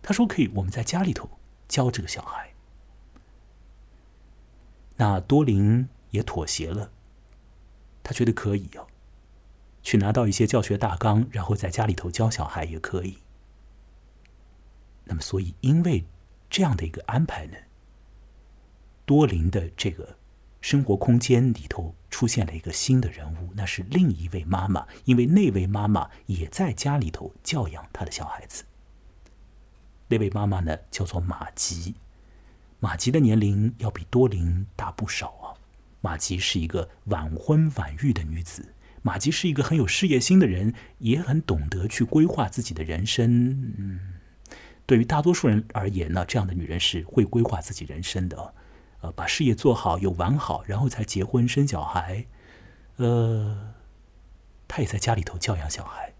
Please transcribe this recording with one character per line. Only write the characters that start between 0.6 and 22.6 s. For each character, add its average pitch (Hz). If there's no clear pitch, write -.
们 92
在 113
家 180
里 180
头 -
教 127
这 120
个 87
小 -
孩。 -
那 101
多 143
琳 110
也 101
妥 80
协 78
了， 104
他 -
觉 -
得 113
可 101
以 95
啊， -
去 -
拿 101
到 120
一 104
些 107
教 117
学 101
大 98
纲， 107
然 101
后 107
在 98
家 107
里 104
头 87
教 110
小 -
孩 -
也 80
可 90
以。 95
那 -
么 82
所 101
以 87
因 156
为 143
这 -
样 127
的 90
一 82
个 -
安 143
排 -
呢， 78
多 147
琳 90
的 87
这 -
个 -
生 143
活 104
空 120
间 123
里 -
头 82
出 -
现 113
了 82
一 82
个 82